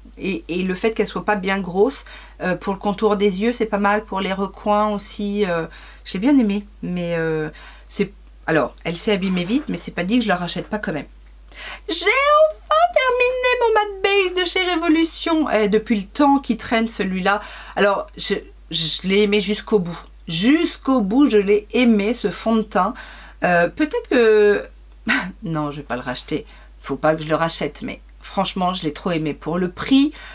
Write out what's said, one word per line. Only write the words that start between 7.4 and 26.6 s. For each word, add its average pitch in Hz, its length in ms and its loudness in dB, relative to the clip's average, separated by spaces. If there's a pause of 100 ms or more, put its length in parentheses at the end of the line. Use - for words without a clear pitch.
c'est, - 220 -4 (360)
alors, 151 360 0
elle 170 140 -6
s'est 220 140 -2
abîmée 185 320 0
vite, 233 260 -2
mais 175 80 -6
c'est - 140 -12
pas 170 120 -6
dit 214 140 0
que 240 60 2
je 214 60 -2
la 180 60 2
rachète 170 320 -6
pas 208 120 -6
quand 202 140 -6
même. 143 120 -6 (840)
J'ai 330 180 -2 (440)
enfin 622 320 0 (140)
terminé 508 540 2 (120)
mon 453 120 4
Matte 415 300 0
Base 381 400 0
de 339 60 -2
chez 370 140 0
Révolution. 330 880 0
Eh, 214 180 2
depuis 214 260 0
le 196 80 -2
temps 277 360 2
qu'il 233 180 -2
traîne 226 300 0
celui-là. 196 540 -2 (340)
Alors, 196 320 2 (100)
je, 196 160 -2 (380)
je 160 360 -2
l'ai 196 140 4
aimé 208 180 4
jusqu'au 208 380 0
bout. 170 220 -4 (280)
Jusqu'au 262 720 2
bout, 233 280 4
je 214 80 4
l'ai 202 360 2
aimé, 233 400 4
ce 202 180 -2
fond 226 240 -2
de 220 80 2
teint. 208 300 -2 (500)
Euh, 175 240 4
peut-être 302 420 -4
que, 214 540 4 (420)
<laughs> 196 380 -4
non, 156 260 -4
je 143 80 -10
vais 143 60 -12
pas 120 120 -8
le 127 60 -6
racheter. 131 440 -6 (360)